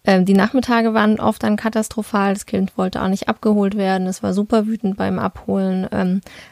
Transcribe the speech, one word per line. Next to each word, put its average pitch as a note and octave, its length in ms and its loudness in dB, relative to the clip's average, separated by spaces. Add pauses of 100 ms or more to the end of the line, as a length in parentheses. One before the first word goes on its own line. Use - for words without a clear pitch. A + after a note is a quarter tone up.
ähm, F#3 220 4
die G3 80 4
Nachmittage A3+ 580 2
waren G#3+ 260 2
oft - 240 -2
dann G#3+ 140 0
katastrophal. G#3 800 -2
Das G3+ 100 -10
Kind F#3+ 320 -4
wollte F#3 240 -4
auch F#3+ 80 -2
nicht G3 180 -2
abgeholt G#3 520 0
werden. F#3+ 280 0
Es F#3+ 160 -6
war G3 120 -2
super G#3 320 0
wütend G#3 320 -4
beim F#3+ 200 -2
Abholen. F#3+ 760 -2
Ähm, F#3+ 280 0 (300)